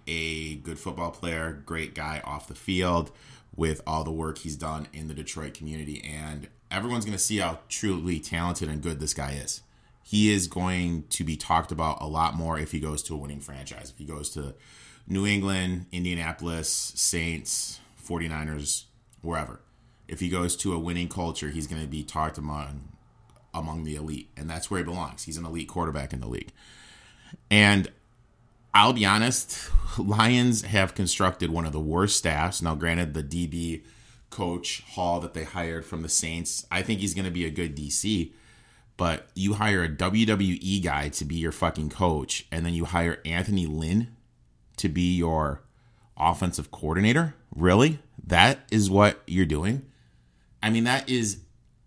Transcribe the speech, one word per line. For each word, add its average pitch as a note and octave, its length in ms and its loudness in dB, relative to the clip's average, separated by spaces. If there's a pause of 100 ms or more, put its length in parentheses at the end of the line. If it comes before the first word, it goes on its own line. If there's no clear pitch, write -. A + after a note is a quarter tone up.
a D#2+ 480 -6
good D2+ 240 -10
football E2+ 320 -6
player, D#2+ 560 -6
great D#2+ 280 -6
guy D2+ 300 -6
off D2 240 -10
the D2 60 -12
field F2+ 560 2 (440)
with D#2+ 320 0
all D#2 180 -2
the D#2+ 60 -6
work D#2+ 280 -4
he's D#2 180 -8
done D#2 380 -8
in D#2 140 -10
the D2+ 40 -8
Detroit D2+ 400 -10
community. D2+ 500 -10
And D2+ 460 -10 (220)
everyone's A#2 340 -2
gonna G2+ 140 -4
see G#2+ 220 2
how E2 180 -2 (100)
truly F2 520 0
talented E2+ 500 -2
and D2+ 100 -4
good D2 200 -4
this D2+ 120 -2
guy C#2 200 -6
is. C#2 280 -6 (420)
He G#2 300 4
is F#2+ 140 2
going F2 640 0
to - 120 -2
be D#2 140 -4
talked E2 340 0
about D#2+ 300 -2
a D#2 60 -10
lot D#2+ 280 0
more E2 240 -2
if D#2 140 -6
he D#2 80 -4
goes D2 220 -4
to - 120 -8
a D2 40 -6
winning C#2+ 240 -10
franchise. C#2 480 -14
If - 80 -20
he C#2+ 80 -14
goes D2 240 -8
to C#2 240 -8 (520)
New F#2+ 200 2
England, F#2+ 640 0
Indianapolis, E2+ 800 -4
Saints, - 1120 -2 (160)
forty-niners, D#2 880 -4 (340)
wherever. D#2+ 400 -6 (460)
If E2+ 140 -8
he F2+ 100 0
goes F2 260 0
to F#2+ 160 -2
a E2+ 60 -2
winning F2 320 -2
culture, D#2+ 400 -6
he's D2+ 160 -6
gonna D#2+ 200 -6
be D2 160 -6
talked D#2 360 -4
among, D2 540 -8 (640)
among D#2+ 280 -6
the D2+ 140 -6
elite. D2+ 400 -8
And D#2 120 -8
that's E2 220 -8
where G2 80 0
he F2 60 -2
belongs. E2+ 400 -8
He's D#2+ 140 -8
an E2+ 80 -8
elite D#2+ 220 -6
quarterback D2 440 -4
in C2 80 -6
the A1 80 -8
league. G1+ 240 -8 (960)
And G#2 400 8 (840)
I'll G#2+ 180 10
be A2 140 4
honest, A2 640 2 (280)
Lions A2+ 640 6
have F#2+ 320 2
constructed F2+ 560 2
one E2 140 0
of D#2 80 -2
the D2+ 80 -2
worst E2+ 380 2
staffs. D#2+ 440 0
Now, E2 120 2
granted, E2 400 0
the D#2 80 -2
D E2 240 -4
B E2 360 -4 (480)
coach F2 600 -4
Hall F2 300 -2
that D#2+ 120 -8
they D#2+ 120 -6
hired E2 420 -6
from E2 160 -8
the D#2+ 80 -6
Saints, E2 600 -2
I F#2 120 0
think G#2 180 -2
he's F#2+ 140 -2
gonna F#2 160 -2
be F2 160 -2
a D#2+ 40 -4
good D#2 240 -4
D C#2+ 160 -8
C. F#2 440 0 (640)
But E2 360 -2
you G2 200 0
hire G2+ 280 2
a E2 60 0
W F#2 380 2
W G2 340 4
E F#2+ 200 0
guy D2 280 0
to D2+ 160 -4
be D2 120 -4
your D#2+ 160 -2
fucking D#2 360 -2
coach, D#2 640 0
and E2 140 -2
then E2+ 80 -2
you E2 100 0
hire E2+ 400 0
Anthony F#2 420 0
Lynn D#2+ 420 0 (680)
to F#2 140 0
be F2 260 4
your D#2 460 0 (560)
offensive E2+ 520 0
coordinator? A2 640 2 (220)
Really? G#2+ 440 6 (220)
That F#2+ 380 6 (100)
is G#2 200 4
what G2 360 8
you're F2+ 200 4
doing? F2+ 400 0 (760)
I G#2+ 80 2
mean, A2+ 140 4
that B2+ 240 2
is A2+ 300 0 (480)